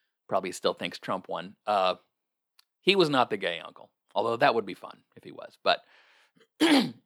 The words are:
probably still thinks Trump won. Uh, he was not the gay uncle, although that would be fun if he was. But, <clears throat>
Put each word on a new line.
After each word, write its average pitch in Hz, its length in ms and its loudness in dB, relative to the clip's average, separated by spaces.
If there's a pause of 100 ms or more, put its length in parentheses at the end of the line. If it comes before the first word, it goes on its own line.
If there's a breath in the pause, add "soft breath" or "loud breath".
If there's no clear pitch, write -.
(280)
probably 95 240 -2
still 90 220 -2
thinks - 260 -10
Trump 95 300 -6
won. 90 260 -10 (100)
Uh, 95 300 2 (880)
he 190 140 2
was 170 140 4
not 127 200 2
the 110 80 -2
gay 87 220 -4
uncle, 78 300 -18 (240)
although 113 240 0
that 127 180 4
would 110 100 -2
be 92 80 -10
fun - 240 -16 (180)
if - 80 -20
he - 80 -16
was. - 320 -18
But, - 180 0 (800 soft breath)
<clears throat> 269 340 4 (120)